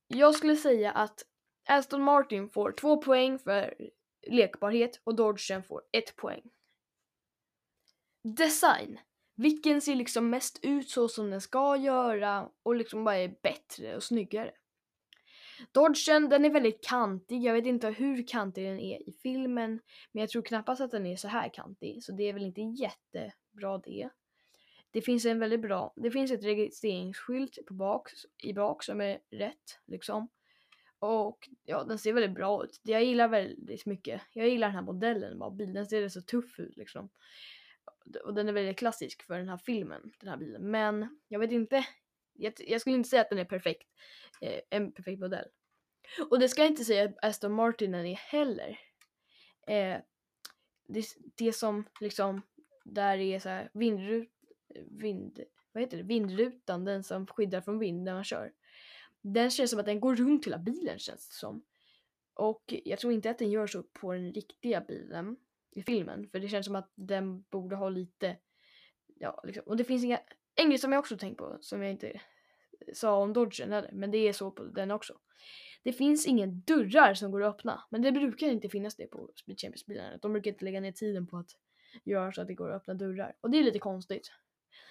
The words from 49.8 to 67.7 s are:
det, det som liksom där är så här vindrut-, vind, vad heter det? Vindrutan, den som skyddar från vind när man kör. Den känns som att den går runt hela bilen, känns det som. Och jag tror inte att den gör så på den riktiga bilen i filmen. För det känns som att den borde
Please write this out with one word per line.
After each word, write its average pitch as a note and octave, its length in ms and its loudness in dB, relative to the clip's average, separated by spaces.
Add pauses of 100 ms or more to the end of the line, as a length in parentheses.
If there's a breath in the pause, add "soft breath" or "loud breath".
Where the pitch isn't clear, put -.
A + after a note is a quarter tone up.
det, G#3+ 180 -4 (300)
det A3+ 180 0
som G#3+ 300 -2 (180)
liksom G3 400 -2 (440)
där G3+ 320 0
är F#3+ 220 -2
så F#3+ 100 -10
här F#3+ 240 -8
vindrut-, A3 560 0 (600)
vind, G#3 500 -8 (320)
vad A3+ 120 -4
heter B3+ 140 -8
det? F3 60 -10
Vindrutan, G3+ 840 -2
den G3 180 -4
som F#3+ 240 -8
skyddar F#3 340 -2
från G#3 180 -4
vind F3+ 240 -4
när F#3 100 -6
man F#3+ 100 -8
kör. - 280 -8 (720 loud breath)
Den A#3 260 2
känns B3 180 0
som G#3+ 100 -2
att G#3 60 -4
den G#3 140 0
går B3+ 160 4
runt C#4+ 320 4
hela - 100 -4
bilen, A#3 420 -4
känns - 300 -14
det - 60 -18
som. G#2+ 280 -12 (680)
Och A3 400 -2 (120)
jag G3 140 -4
tror A#3+ 140 0
inte A3 160 0
att A#3 100 -4
den G#3+ 120 0
gör G#3+ 160 0
så F#3 160 -8
på - 300 -8
den F3+ 200 -6
riktiga G#3 480 -4
bilen - 560 -10 (340)
i G3 120 -12
filmen. G3+ 460 -2
För F#3+ 100 -6
det G3 80 -6
känns G3+ 180 -4
som G3+ 100 -6
att G3 200 -8
den F#3+ 460 -4
borde F#3+ 340 -8